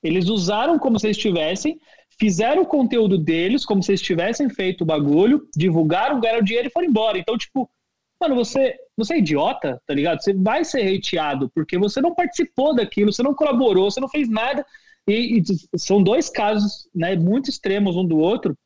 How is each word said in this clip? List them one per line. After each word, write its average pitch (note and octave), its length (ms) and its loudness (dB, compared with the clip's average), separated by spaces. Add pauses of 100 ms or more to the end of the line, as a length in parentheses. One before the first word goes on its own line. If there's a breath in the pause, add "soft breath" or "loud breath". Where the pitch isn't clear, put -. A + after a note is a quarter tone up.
Eles E3+ 260 0
usaram G#3+ 520 0
como A#3 200 0
se G#3+ 80 -2
eles G#3 100 0
tivessem, G3 600 -2 (400 loud breath)
fizeram A3 420 2
o F4 40 2
conteúdo A3+ 520 2
deles E3+ 480 0
como G3 160 0
se G3 100 0
eles F#3+ 100 0
tivessem G#3+ 480 -2
feito F#3 320 -4
o E3+ 40 -2
bagulho, D#3+ 720 2
divulgaram, F3 640 2
ganharam A3+ 240 0
dinheiro A#3 240 0
e B3 40 -8
foram F4+ 160 -2
embora. A3 300 2
Então, A3 200 -4
tipo, - 320 -6 (500)
mano, D4+ 160 0
você, B3 400 0 (220)
você A3+ 180 -2
é - 40 2
idiota, D3 680 0
tá D3 80 -6
ligado? D3+ 280 -2
Você G3 120 0
vai G#3+ 300 0
ser G3 320 -2
hateado, D3 580 -4
porque D#3+ 240 -4
você G#3 240 0
não E4+ 120 0
participou D#4 640 -2
daquilo, G#3 380 0
você A#3+ 100 -2
não C#4 100 2
colaborou, A#3+ 560 2
você G3+ 100 -8
não C4 100 -6
fez D4 200 -2
nada. B3 360 -2 (420 soft breath)
E, A#3 320 2
e F3 380 -2
são G3 240 2
dois G#3+ 280 2
casos, G#3 680 -2
né, F3+ 200 -2
muito G3 340 0
extremos G3 460 -2
um F#3 100 0
do E3 120 2
outro A3+ 480 0